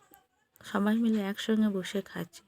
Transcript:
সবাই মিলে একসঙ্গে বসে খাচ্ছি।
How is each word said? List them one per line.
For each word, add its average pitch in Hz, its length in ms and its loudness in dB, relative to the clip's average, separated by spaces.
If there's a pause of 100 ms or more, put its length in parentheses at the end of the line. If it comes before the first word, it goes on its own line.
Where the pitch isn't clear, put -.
(600)
সবাই 208 360 0
মিলে 220 240 2
একসঙ্গে 214 480 0
বসে 196 320 -2
খাচ্ছি। - 460 -10